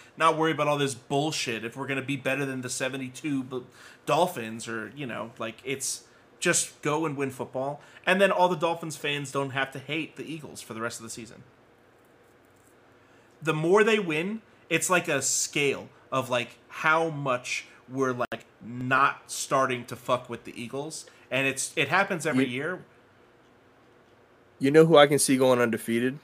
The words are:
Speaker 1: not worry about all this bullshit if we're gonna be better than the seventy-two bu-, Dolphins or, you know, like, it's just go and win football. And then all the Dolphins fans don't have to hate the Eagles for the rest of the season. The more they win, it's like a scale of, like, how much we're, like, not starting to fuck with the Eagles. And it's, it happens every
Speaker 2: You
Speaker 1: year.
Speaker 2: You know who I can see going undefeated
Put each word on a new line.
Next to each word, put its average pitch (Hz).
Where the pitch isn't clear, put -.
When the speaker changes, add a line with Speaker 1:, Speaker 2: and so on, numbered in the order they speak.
Speaker 1:
not 160
worry 160
about 147
all 147
this 135
bullshit 139
if 117
we're 135
gonna 135
be 139
better 135
than 131
the 123
seventy-two 131
bu-, 127
Dolphins 131
or, 110
you 143
know, 113
like, 113
it's -
just -
go 156
and 139
win 139
football. 131
And 185
then 196
all 180
the 175
Dolphins 165
fans 143
don't 139
have 135
to 143
hate 147
the 131
Eagles 135
for -
the 113
rest 117
of 113
the 110
season. 120
The 156
more 175
they 220
win, 180
it's 160
like 175
a 135
scale 127
of, 131
like, 120
how 160
much 139
we're, 131
like, 120
not 127
starting 127
to -
fuck -
with 117
the 95
Eagles. 139
And 135
it's, 131
it 147
happens 180
every 135
Speaker 2:
You 123
Speaker 1:
year. 156
Speaker 2:
You 135
know 160
who 165
I 147
can 143
see 135
going 127
undefeated 117